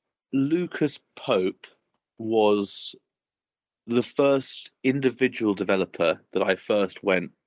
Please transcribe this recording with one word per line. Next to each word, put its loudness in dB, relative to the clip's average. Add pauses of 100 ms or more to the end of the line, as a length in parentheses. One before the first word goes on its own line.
(340)
Lucas -2 (160)
Pope -2 (540)
was 0 (920)
the 2
first 0 (120)
individual 0
developer 0 (120)
that 0
I 0
first -2
went, 0 (160)